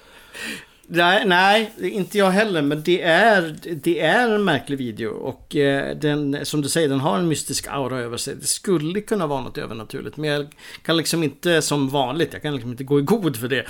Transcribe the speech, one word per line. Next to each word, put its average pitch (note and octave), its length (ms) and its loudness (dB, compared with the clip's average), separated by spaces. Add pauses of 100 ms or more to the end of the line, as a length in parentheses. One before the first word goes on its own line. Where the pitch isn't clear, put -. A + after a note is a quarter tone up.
(920)
Nej, F3 320 4
nej, G3+ 460 4 (100)
inte G3 360 -4
jag G3 140 6
heller, G3 300 2
men D3 220 0
det F3 180 2
är, F3 540 4 (200)
det D#3+ 240 0
är G3 360 2
en G#3+ 80 2
märklig C#3+ 340 0
video A#2 320 -6
och, - 460 -8
eh, C#3 420 0
den, D3 480 0
som D3+ 160 -2
du C#3 80 -4
säger, E3 200 2
den C3+ 100 0
har E3+ 180 0
en F3+ 100 0
mystisk - 420 -4
aura C3 300 -4
över A#2 180 -6
sig. C3+ 180 -8
Det D3 120 -14
skulle F3 540 -2
kunna G3+ 260 -2
vara C#3 140 -4
något A#2 160 -12
övernaturligt, A#2+ 600 -10
men D3+ 120 -4
jag D3 180 -2 (360)
kan E3 140 0
liksom E3 260 0
inte, D#3+ 380 2
som D3 280 0
vanligt, C#3 440 0
jag F#2 80 -14
kan D3+ 120 -4
liksom B2 180 -8
inte B2 120 -10
gå C#3+ 160 2
i - 20 4
god D#3+ 360 2
för A#2 100 -6
det. A#2+ 220 -2